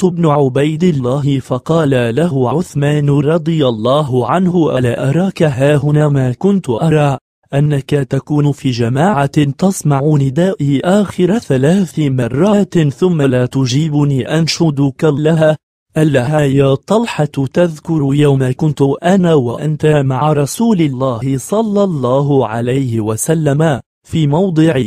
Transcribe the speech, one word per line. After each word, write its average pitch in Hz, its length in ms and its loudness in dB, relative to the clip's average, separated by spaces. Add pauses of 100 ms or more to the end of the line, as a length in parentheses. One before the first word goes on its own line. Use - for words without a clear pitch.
بن 175 220 0
عبيد 147 580 0
الله 139 560 0
فقال 127 760 -2
له 135 340 0
عثمان 143 600 -2
رضي 151 580 0
الله 123 600 0
عنه: 170 500 0
ألا 127 320 -2
أراك 175 340 0
هاهنا؟ 147 680 2
ما 135 220 0
كنت 190 380 -2
أرى 143 480 0 (360)
أنك 143 360 0
تكون 143 640 0
في 135 200 -4
جماعة 139 720 0 (140)
تسمع 151 480 0
ندائي 143 800 0
آخر 185 560 0
ثلاث 156 600 0
مرات 147 800 0
ثم 160 420 0
لا 127 240 2
تجيبني، 143 960 0
أنشدك 147 680 0
الله. 156 500 2 (420)
ألا 147 480 2
يا 135 300 2
طلحة 208 500 -2 (280)
تذكر 160 600 -2
يوم 139 440 2
كنت 151 240 0 (220)
أنا 175 300 2
وأنت 143 520 -2
مع 143 480 0
رسول 170 480 0
الله 131 560 -2
صلى 202 460 -2
الله 139 640 0
عليه 120 520 -2
وسلم 143 840 -2 (260)
في 156 200 0
موضع 156 600 0